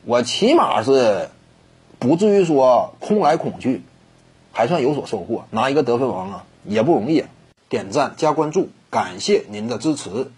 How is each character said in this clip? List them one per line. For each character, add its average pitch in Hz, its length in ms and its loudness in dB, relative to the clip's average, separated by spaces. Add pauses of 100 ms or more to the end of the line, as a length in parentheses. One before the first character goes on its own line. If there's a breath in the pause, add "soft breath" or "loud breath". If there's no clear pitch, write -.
我 120 160 2
起 214 320 2
码 175 280 2
是 110 460 2 (720)
不 139 160 2
至 202 240 4
于 185 60 4
说 127 540 2
空 214 200 0
来 160 160 2
空 135 240 -6
去， 117 220 -2 (720)
还 120 140 0
算 165 140 0
有 139 120 0
所 120 140 -6
收 110 100 -6
获， 98 320 -8
拿 117 200 -2
一 139 40 -2
个 147 100 2
得 120 140 0
分 131 100 0
王 95 240 -6
啊 90 140 -16 (180)
也 107 200 0
不 165 100 2
容 120 180 0
易 151 80 4
啊。 - 80 -4 (400)
点 98 220 -6
赞 131 280 -2
加 151 160 0
关 151 180 -2
注， 180 160 -2 (220)
感 95 320 -6
谢 - 260 0
您 107 220 -8
的 113 80 -4
支 151 180 -2
持。 117 420 -8